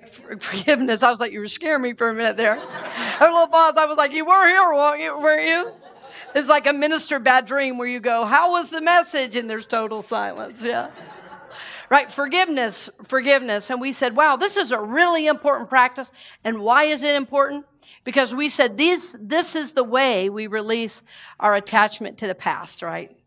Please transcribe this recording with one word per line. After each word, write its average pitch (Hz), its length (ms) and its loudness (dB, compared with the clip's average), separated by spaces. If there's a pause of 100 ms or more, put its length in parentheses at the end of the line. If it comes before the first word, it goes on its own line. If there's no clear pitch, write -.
(120)
For-, - 260 -16
forgiveness. 233 640 0
I 254 60 6
was 240 120 0
like, 233 120 -6
"You - 80 -10
were 208 60 -10
scaring 302 340 -4
me 247 140 -6
for 233 160 -2
a - 20 -6
minute 220 240 -2
there." 220 200 0
<laughs> - 640 -8
A 285 40 8
little 339 220 4
pause. 330 320 4
I 311 80 4
was 302 100 -4
like, 285 160 2
"You 311 140 -4
were 370 200 6
here, 359 280 4
weren't 294 260 2
you? 311 180 -6
Weren't 311 260 2
you?" 339 280 0 (640)
It's 277 140 0
like 294 180 4
a 285 80 2
minister 302 440 -2
bad 254 280 4
dream 262 320 -4
where 247 100 -6
you 247 120 -6
go, 233 260 -2
"How 302 240 4
was 349 180 -2
the 320 140 -8
message?" 320 540 2
And 233 120 -6
there's 220 160 -8
total 220 380 -6
silence. 202 580 -8
Yeah. 233 280 -6 (1000)
Right. 254 240 2
Forgiveness, 285 760 -2 (160)
forgiveness. 254 640 0
And 254 100 -6
we 262 140 -6
said, 247 200 -2
"Wow, 285 220 2
this 403 220 -2
is 285 120 -2
a 240 80 -2
really 311 480 0
important 285 440 0
practice." 254 400 0 (340)
And 220 160 -4
why 240 240 4
is 302 180 -2
it 294 120 0
important? 277 500 -2 (400)
Because 247 300 0
we 294 140 -2
said 240 300 0
this, 339 400 0
this 302 360 -2
is 302 200 -6
the 262 100 0
way 226 460 0
we 214 160 -8
release 220 560 -6 (380)
our 208 140 4
attachment 208 640 0
to 220 80 -8
the 185 80 -4
past, 170 460 -8
right? 165 340 -10 (120)